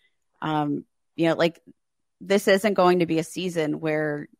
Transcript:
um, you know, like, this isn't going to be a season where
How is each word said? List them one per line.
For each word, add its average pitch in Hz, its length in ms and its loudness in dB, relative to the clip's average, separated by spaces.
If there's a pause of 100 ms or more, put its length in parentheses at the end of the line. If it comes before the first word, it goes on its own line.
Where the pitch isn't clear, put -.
(420)
um, 151 420 -2 (320)
you 165 120 2
know, 156 80 2
like, 165 240 0 (600)
this 196 280 0
isn't 196 260 2
going 180 240 4
to 170 80 2
be 160 120 0
a 160 60 0
season 165 560 -4
where 151 480 -4 (120)